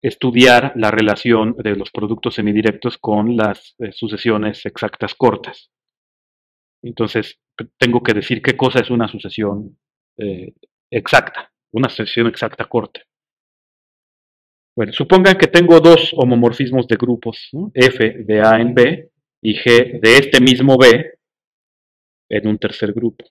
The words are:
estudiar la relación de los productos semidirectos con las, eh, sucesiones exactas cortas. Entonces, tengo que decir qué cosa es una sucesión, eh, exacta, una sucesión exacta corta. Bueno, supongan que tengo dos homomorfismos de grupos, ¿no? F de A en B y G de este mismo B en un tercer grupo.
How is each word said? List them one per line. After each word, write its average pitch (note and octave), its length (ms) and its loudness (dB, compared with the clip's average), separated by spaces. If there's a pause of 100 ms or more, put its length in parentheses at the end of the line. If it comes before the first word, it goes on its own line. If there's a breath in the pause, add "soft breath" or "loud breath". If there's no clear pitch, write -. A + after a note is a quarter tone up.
estudiar B2 720 2
la A2 140 0
relación A2 680 0
de G#2 180 -4
los G2 140 -10
productos G#2+ 460 -8
semidirectos G#2+ 600 -4
con A2 400 -4
las, G#2+ 440 -4
eh, A2 120 -12
sucesiones G#2+ 720 -6
exactas - 500 -10
cortas. - 560 -4 (1120)
Entonces, A2+ 560 -6 (380)
tengo A#2+ 260 0
que A#2 120 -2
decir G#2 260 -6
qué - 160 -2
cosa B2+ 240 0
es - 80 -6
una A#2 180 -2
sucesión, G2+ 720 -10 (380)
eh, G2 380 -12 (360)
exacta, - 640 -2 (220)
una B2 160 -2
sucesión A#2 380 -4
exacta A2+ 360 -8
corta. - 380 -8 (1700)
Bueno, G#2+ 200 -6
supongan F#3+ 420 4
que - 100 4
tengo E3+ 320 6
dos E3 380 6
homomorfismos A#2+ 720 0
de A2+ 80 0
grupos, A#2 560 -6
¿no? F#3 220 -10
F B2+ 500 0
de G#2+ 160 0
A A2 180 4
en A#2 140 -2
B B2+ 380 0 (320)
y A2 160 -4
G A#2+ 420 2
de A2+ 160 4
este C#3 240 2
mismo B2+ 380 4
B B2+ 400 4 (1120)
en G#2+ 180 -2
un G#2 80 0
tercer G#2 380 -6
grupo. A#2 360 -8